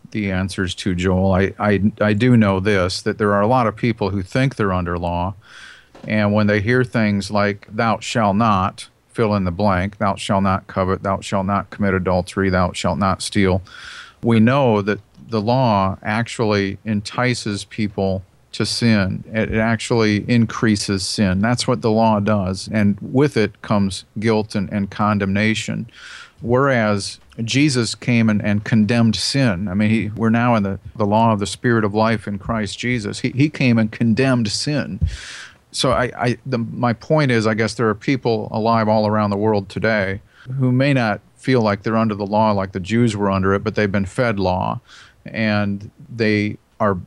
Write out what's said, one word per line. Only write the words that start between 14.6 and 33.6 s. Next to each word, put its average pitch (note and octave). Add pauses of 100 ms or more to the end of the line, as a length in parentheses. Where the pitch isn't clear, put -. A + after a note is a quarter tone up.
that G2 (300)
the A2+
law G#2
actually G#2
entices G#2+
people G2 (280)
to -
sin. G#2+ (160)
It, G#2
it A2
actually A2 (120)
increases G#2+
sin. F#2+
That's A#2+
what A#2+
the A2+
law A2
does. G2+
And G#2
with C3+
it G#2+
comes G2+ (140)
guilt G#2+
and, G2
and G2+
condemnation. G#2+ (540)
Whereas A#2 (240)
Jesus B2
came A#2
and, G#2
and G#2
condemned A2+
sin. G#2
I F2+
mean, G#2+
he, A2
we're A2+
now A#2
in G#2
the, G2 (160)
the G#2+
law A2
of G2+
the G2+
Spirit A#2
of G2+
life A2
in G2+
Christ G#2+
Jesus. A#2
He, C3
he D3
came B2